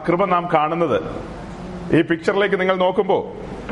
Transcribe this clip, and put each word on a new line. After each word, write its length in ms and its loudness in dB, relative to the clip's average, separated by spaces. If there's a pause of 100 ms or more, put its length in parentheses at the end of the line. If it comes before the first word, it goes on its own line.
കൃപ 180 2
നാം 280 0
കാണുന്നത് 480 2 (920)
ഈ 60 6
പിക്ചറിലേക്ക് 580 2
നിങ്ങൾ 160 2
നോക്കുമ്പോ, 580 2 (380)